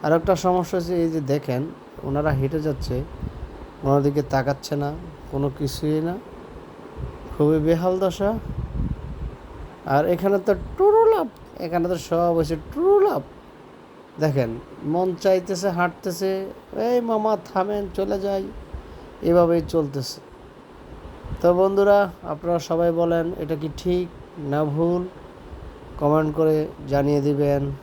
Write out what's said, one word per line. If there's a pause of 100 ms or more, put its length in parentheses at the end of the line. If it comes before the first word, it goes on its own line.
আর
একটা
সমস্যা
হচ্ছে,
এই
যে
দেখেন, (400)
ওনারা
হেঁটে
যাচ্ছে, (800)
ওনার
দিকে
তাকাচ্ছে
না, (380)
কোনো
কিছুই
না, (1200)
খুবই
বেহাল
দশা। (1500)
আর
এখানে
তো (220)
টুরুলাপ, (320)
এখানে
তো
সব
হচ্ছে (180)
টুরুলাপ। (1000)
দেখেন, (340)
মন
চাইতেছে,
হাঁটতেছে, (220)
"এই
মামা (160)
থামেন,
চলে
যাই", (760)
এভাবেই
চলতেছে। (1200)
তো
বন্ধুরা, (120)
আপনারা
সবাই
বলেন,
এটা
কি
ঠিক (300)
না
ভুল? (920)
কমেন্ট
করে (200)
জানিয়ে
দিবেন। (120)